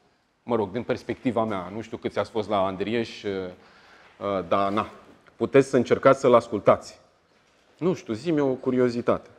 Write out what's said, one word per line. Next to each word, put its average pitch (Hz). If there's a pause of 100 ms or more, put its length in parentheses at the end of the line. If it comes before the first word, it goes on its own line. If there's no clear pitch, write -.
(440)
Mă 117
rog, 101
din 113
perspectiva 117
mea, 95
nu 117
știu -
câți -
ați 101
fost 107
la 98
Andrieș, 101
uh, 104
uh, 95
dar 98
na, 104 (460)
puteți 135
să 143
încercați 127
să-l 127
ascultați. - (800)
Nu 175
știu, -
zi-mi 147
o 143
curiozitate. 123